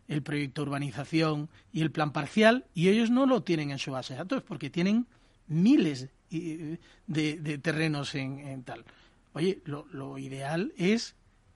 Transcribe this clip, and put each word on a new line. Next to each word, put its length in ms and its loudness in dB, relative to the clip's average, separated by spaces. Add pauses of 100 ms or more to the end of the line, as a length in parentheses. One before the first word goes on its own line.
el 140 -2
proyecto 400 -4
de 80 -4
urbanización 800 -2 (220)
y 100 -2
el 80 2
plan 220 -2
parcial 540 4 (100)
y 140 4
ellos 200 4
no 160 4
lo 160 4
tienen 300 0
en 80 -6
su 120 -6
base 220 -6
de 60 -6
datos 240 -4
porque 260 -8
tienen 380 2 (400)
miles, 600 4 (200)
eh, 480 -6 (300)
de, 320 -2
de 180 -4
terrenos 560 -2
en, 260 -6
en 240 -12
tal. 220 -14 (480)
Oye, 320 -2
lo, 260 -10
lo 280 -10
ideal 580 -4
es 380 0 (400)